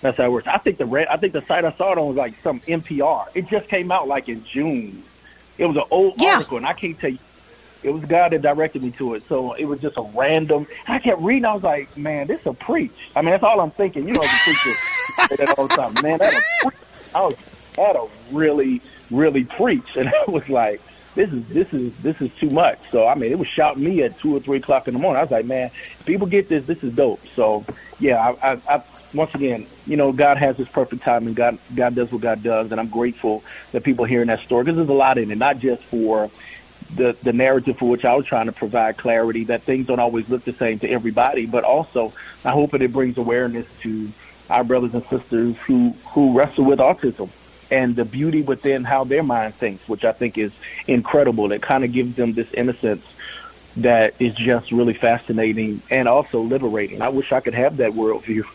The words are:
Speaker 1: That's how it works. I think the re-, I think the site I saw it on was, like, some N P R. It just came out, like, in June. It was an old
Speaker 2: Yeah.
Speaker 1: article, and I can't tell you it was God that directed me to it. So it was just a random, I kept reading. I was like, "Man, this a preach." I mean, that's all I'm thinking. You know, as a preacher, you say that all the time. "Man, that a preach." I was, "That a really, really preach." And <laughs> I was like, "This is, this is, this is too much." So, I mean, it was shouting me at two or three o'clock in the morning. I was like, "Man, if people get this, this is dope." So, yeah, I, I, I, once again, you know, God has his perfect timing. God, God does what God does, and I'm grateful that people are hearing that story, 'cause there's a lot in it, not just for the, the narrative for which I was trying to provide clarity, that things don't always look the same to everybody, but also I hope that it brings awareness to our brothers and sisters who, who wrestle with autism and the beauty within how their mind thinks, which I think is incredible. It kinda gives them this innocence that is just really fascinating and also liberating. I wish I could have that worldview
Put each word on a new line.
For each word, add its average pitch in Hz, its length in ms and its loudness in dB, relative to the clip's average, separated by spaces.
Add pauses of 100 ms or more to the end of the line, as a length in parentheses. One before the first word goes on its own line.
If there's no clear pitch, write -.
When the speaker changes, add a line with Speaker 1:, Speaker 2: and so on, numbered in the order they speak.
Speaker 1:
That's 131 160 0
how 135 80 2
it 123 80 2
works. 120 140 -2
I 156 120 0
think - 200 -2
the 135 80 -2
re-, 139 240 0
I 151 60 0
think 175 160 -2
the 147 100 -4
site 170 220 -2
I 160 80 0
saw 190 200 -2
it 175 60 0
on 156 100 0
was, 131 80 -4
like, 120 260 -4
some 139 240 -4
N 165 140 -2
P 156 200 -6
R. 139 340 0
It 180 140 -4
just 208 200 -4
came 180 240 -2
out, 165 160 0
like, 139 200 -4
in 113 160 -10
June. 120 580 -6 (560)
It 170 80 0
was 151 100 0
an 147 140 0
old 185 260 4
Speaker 2:
Yeah. 240 180 4
Speaker 1:
article, - 240 -2
and 113 80 -6
I 165 80 -2
can't 165 240 -10
tell 139 120 -2
you 127 80 -8 (680)
it 139 80 -2
was 156 100 -8
God 165 280 4
that 156 100 0
directed 147 400 0
me 127 100 -4
to 120 220 -6
it. 107 140 -10
So 127 260 -2
it 147 100 -6
was 143 160 -4
just 143 160 -6
a 123 60 -6 (120)
random, 151 520 2 (220)
I 247 100 -2
kept 196 240 0
reading. 240 220 2
I 220 100 0
was 196 80 -6
like, 147 340 -2
"Man, 147 300 -6
this 262 200 -6
a 151 60 -4
preach." - 600 -4
I 151 80 0
mean, 165 80 2
that's 190 140 2
all 214 160 4
I'm 160 100 0
thinking. 170 380 -4
You 240 60 -2
know, 269 80 2
as - 100 0
a - 120 2
preacher, - 260 2
you - 580 -2
say - 80 -2
that - 220 2
all 135 100 0
the - 80 2
time. 123 260 -2
"Man, 156 160 0
that 196 160 4
a 622 320 2
preach." - 120 -6 (360)
I 170 100 0
was, 151 100 0 (420)
"That 190 200 2
a 117 100 -4 (260)
really, 143 500 2 (280)
really 139 340 2
preach." 226 520 -2
And 131 120 0
<laughs> 587 200 2
I - 20 -4
was 156 180 -4
like, 113 320 0 (340)
"This 190 180 0
is, 117 160 -8
this 175 240 0
is, 127 260 -4
this 151 220 -4
is 127 140 -6
too 151 160 -2
much." 151 280 2 (120)
So, 113 160 4
I 127 80 4
mean, 120 160 -2
it 151 80 -2
was 180 100 -4
shouting 147 360 0
me 175 180 0
at 120 160 -2
two 151 180 0
or 139 40 -2
three 135 180 -2
o'clock 131 300 0
in 123 60 -4
the 123 60 -2
morning. 156 180 2
I 147 40 2
was 160 80 -2
like, 113 160 0
"Man, 127 200 -2 (340)
if - 60 -20
people 190 200 0
get 196 220 2
this, 147 180 0
this 165 160 -6
is 120 120 -4
dope." 123 300 2 (120)
So, 107 280 2 (360)
yeah, 123 420 4
I, 135 120 2
I, 123 40 -10 (100)
I, 147 140 2 (320)
once 156 220 -2
again, 123 280 -2 (220)
you 147 100 -2
know, 139 140 4
God 143 280 4
has 135 180 2
his 131 120 -6
perfect 123 340 -2
timing. 113 320 0
God, 120 220 0 (180)
God 123 200 0
does 120 160 -2
what 117 100 -6
God 110 220 -2
does, 113 300 -2
and 110 80 -4
I'm 113 80 -4
grateful 117 560 -2 (260)
that 117 140 -4
people 120 200 2
are 113 40 -4
hearing 120 180 2
that 113 140 0
story, 123 240 0
'cause 165 100 0
there's 165 140 0
a 139 40 2
lot 135 260 4
in 107 120 -2
it, 107 80 -4
not 135 220 0
just 123 240 0
for 110 440 0 (640)
the, 123 280 2
the 123 100 0
narrative 127 460 2
for 123 100 0
which 120 160 0
I 123 100 4
was 139 120 0
trying 113 200 -2
to 113 60 -6
provide 110 440 -2
clarity, 113 480 0
that 113 180 -2
things 131 260 -2
don't 123 100 0
always 117 300 0
look 123 160 -2
the 123 80 -6
same 113 280 -2
to - 80 -4
everybody, 120 560 0
but 113 200 0
also 127 480 0 (320)
I 127 80 0
hope 147 200 2
that 135 100 2
it 123 100 2
brings 127 260 -2
awareness 120 480 -2 (140)
to 110 320 -6 (360)
our 123 140 2
brothers 123 320 0
and 120 120 -4
sisters 117 500 -2 (100)
who, 123 240 4 (200)
who 139 280 4
wrestle 143 260 2
with 135 140 4
autism 131 500 2 (440)
and 127 240 2
the 120 80 0
beauty 151 380 -2
within 135 420 -2
how 135 180 0
their 135 220 0
mind 113 320 -2
thinks, 101 320 -6
which 110 160 -6
I 113 80 4
think 117 260 -4
is 107 140 -2 (340)
incredible. 120 640 2
It 101 120 -2
kinda 135 260 0
gives 123 260 -2
them 120 200 0
this 113 200 -4
innocence 120 500 -2 (760)
that 113 420 4
is 117 160 0
just 117 340 0
really 120 240 2
fascinating 110 960 0
and 127 180 2
also 127 320 2
liberating. 110 640 -2
I 120 60 -2
wish 135 240 -2
I 131 80 2
could 117 140 -4
have 139 240 0
that 113 140 2
worldview 110 520 -2 (100)